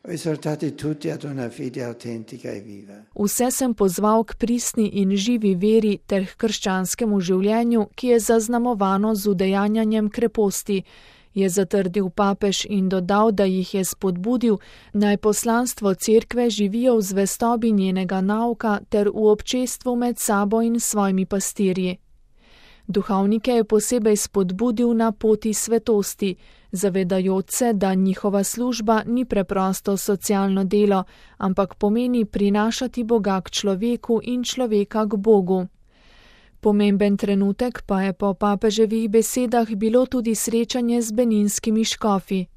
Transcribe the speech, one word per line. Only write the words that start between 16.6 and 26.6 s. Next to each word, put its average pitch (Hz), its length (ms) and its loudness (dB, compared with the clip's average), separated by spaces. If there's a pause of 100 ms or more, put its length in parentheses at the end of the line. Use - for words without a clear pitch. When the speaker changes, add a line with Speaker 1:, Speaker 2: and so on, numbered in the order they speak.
Speaker 2:
v 220 40 2
zvestobi 220 680 0
njenega 190 500 0
nauka 220 580 -2 (100)
ter 208 200 2
v 214 240 0
občestvu 247 640 -2
med 240 240 -2
sabo 208 420 0
in 233 180 0
svojimi 196 460 0
pastirji. 185 720 -2 (880)
Duhovnike 202 640 0
je 233 120 4
posebej 214 520 2
spodbudil 214 800 0
na 226 180 2
poti 214 420 0
svetosti, 208 840 -2 (360)